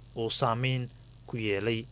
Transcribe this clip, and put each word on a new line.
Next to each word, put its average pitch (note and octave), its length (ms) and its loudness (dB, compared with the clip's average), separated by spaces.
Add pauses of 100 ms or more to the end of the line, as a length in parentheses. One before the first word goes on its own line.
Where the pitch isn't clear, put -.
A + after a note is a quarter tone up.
(160)
uu A2+ 160 -2
saameyn B2 560 2 (400)
ku B2+ 100 -6
yeelay A2 540 0